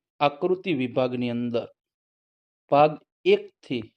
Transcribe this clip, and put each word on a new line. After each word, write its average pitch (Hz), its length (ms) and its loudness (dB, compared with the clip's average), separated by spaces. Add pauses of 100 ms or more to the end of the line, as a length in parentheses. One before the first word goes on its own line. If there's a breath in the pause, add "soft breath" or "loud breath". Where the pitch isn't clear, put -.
(200)
આકૃતિ 180 540 0
વિભાગની 127 560 -2
અંદર 120 380 -4 (1000)
ભાગ 147 280 4 (260)
એક 202 260 2 (180)
થી 120 140 -6 (140)